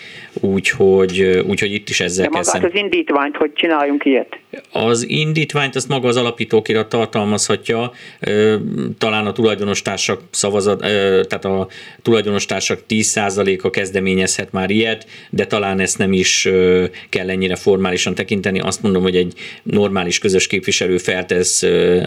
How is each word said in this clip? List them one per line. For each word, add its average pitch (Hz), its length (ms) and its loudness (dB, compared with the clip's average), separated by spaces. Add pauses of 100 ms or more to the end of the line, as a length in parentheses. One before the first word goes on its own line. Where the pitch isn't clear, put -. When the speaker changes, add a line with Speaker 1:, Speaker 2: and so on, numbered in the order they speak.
(420)
Speaker 1:
úgyhogy, 95 800 2
ö, 92 220 4
úgyhogy 101 320 -2
itt 104 160 -6
is - 100 -2
ezzel 185 260 0
Speaker 2:
De 151 60 0
Speaker 1:
kell 165 100 0
Speaker 2:
magát 175 200 0
Speaker 1:
szem- - 20 -2 (100)
Speaker 2:
az 196 60 -2
indítványt, 160 580 0
hogy 151 160 0
csináljunk 143 520 0
ilyet? 131 320 0 (340)
Speaker 1:
Az 117 380 0
indítványt 147 680 -2
azt 127 120 -4
maga 127 200 0
az 120 100 2
alapító 117 400 0
okirat 107 320 0
tartalmazhatja, 110 1000 -2 (280)
ö, 107 360 2 (420)
talán 107 300 0
a 98 40 -4
tulajdonos 101 500 0
társak 98 480 -4
szavazat-, 101 540 0
ö, 98 440 2
tehát 98 180 -6
a 95 220 0 (340)
tulajdonos 104 440 2
társak 95 400 -4
tíz 110 220 0
százaléka 98 640 0
kezdeményezhet 95 840 -2
már 95 180 -2
ilyet, 110 380 0 (220)
de 98 160 0
talán 98 340 -2
ezt 95 180 0
nem 95 160 0
is, 92 320 0
ö, 92 380 4 (260)
kell 95 200 -4
ennyire 92 260 -2
formálisan 92 600 0
tekinteni. 95 440 -2
Azt - 240 -6
mondom, 95 180 2
hogy 92 140 2
egy 90 180 2 (300)
normális 98 560 0
közös 92 280 2
képviselő 92 500 0
feltesz, 90 680 0
ö, 87 420 4